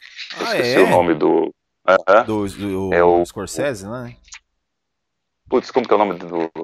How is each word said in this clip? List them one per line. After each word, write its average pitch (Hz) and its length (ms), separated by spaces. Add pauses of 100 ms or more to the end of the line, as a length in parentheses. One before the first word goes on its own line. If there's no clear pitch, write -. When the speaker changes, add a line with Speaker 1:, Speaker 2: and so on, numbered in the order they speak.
(400)
Speaker 1:
eu - 20
Speaker 2:
Ah, - 20
Speaker 1:
esqueci 123 320
Speaker 2:
é? 139 80
Speaker 1:
o 90 60
nome 87 260
do, 80 380 (340)
aham. 95 360
Speaker 2:
Do, 107 240
do 95 460
Speaker 1:
É 87 100
o 87 220
Speaker 2:
Scorsese, 104 600
né? 120 280 (1300)
Speaker 1:
Putz, 127 220
como 120 160
que - 60
é - 20
o 101 40
nome 101 200
do 85 320 (120)